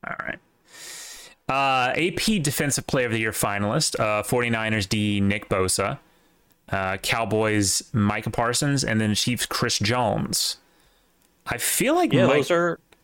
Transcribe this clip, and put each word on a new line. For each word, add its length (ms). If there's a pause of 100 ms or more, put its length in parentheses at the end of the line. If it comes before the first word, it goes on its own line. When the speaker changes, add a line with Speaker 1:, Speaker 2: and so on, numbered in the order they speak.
Speaker 1:
all 140
right. 180 (1080)
Uh, 460
A 180
P 260
Defensive 480
Player 200
of 60
the 60
Year 140
finalist, 680
uh, 220
Forty-niners 640
D 340
Nick 280
Bosa, 500 (720)
uh, 280
Cowboys 840 (100)
Micah 380
Parsons, 540
and 160
then 140
Chiefs 320
Chris 320
Jones. 800 (880)
I 120
feel 360
like 180
Speaker 2:
Yeah, 140
Speaker 1:
Mike-, 100
Speaker 2:
those 140
are 300 (240)